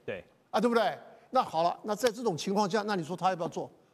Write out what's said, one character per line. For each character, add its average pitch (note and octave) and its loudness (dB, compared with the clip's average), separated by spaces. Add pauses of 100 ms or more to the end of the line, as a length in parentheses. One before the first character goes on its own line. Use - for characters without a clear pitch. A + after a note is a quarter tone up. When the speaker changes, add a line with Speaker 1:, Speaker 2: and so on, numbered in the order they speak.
Speaker 1:
对。 G2 -8 (260)
Speaker 2:
啊， A3 2
对 A#3 4
不 A#3 2
对？ F#3 2 (320)
那 B3 4
好 E3 0
了， F3 2
那 G#3 -4
在 A#3 2
这 A3 -8
种 G3+ 0
情 F#3+ -4
况 G3+ 2
下， G#3 0
那 G#3 0
你 E3 -2
说 E3+ -8
他 F3+ 0
要 F#3 0
不 E3 -4
要 D#3+ -2
做？ C#3+ -8 (240)